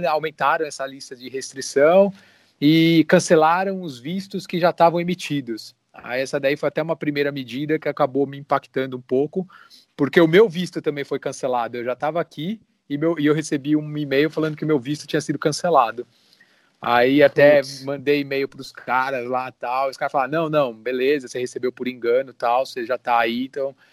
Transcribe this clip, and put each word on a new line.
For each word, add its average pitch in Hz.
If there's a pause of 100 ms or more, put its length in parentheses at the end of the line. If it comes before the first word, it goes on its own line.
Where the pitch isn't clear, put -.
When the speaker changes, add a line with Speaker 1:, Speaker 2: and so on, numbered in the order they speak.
Speaker 1:
aumentaram 156
essa 139
lista 135
de 123
restrição 139 (480)
e 160
cancelaram 180
os 139
vistos 185
que 180
já 170
estavam 170
emitidos. 143 (280)
Aí 123
essa 139
daí 139
foi 156
até 156
uma 160
primeira 143
medida 143
que 151
acabou 139
me 139
impactando 135
um 127
pouco, 151 (480)
porque 143
o 165
meu 190
visto 165
também 147
foi 139
cancelado. 123
Eu 120
já 123
tava 156
aqui 170 (300)
e 143
meu, 160
e 147
eu 151
recebi 147
um 151
e-mail 147
falando 156
que 160
meu 151
visto 135
tinha 151
sido 143
cancelado. 131 (760)
Aí 123
até 143
Speaker 2:
Putz. 135
Speaker 1:
mandei 139
e-mail 139
pros 135
caras 127
lá 127
e 123
tal. 131
Os 131
caras 143
falaram, 135
"Não, 160
não, 143
beleza, 127
você 127
recebeu 123
por 123
engano 123
e -
tal, 123
você 123
já 120
tá 120
aí, 117
então 135 (200)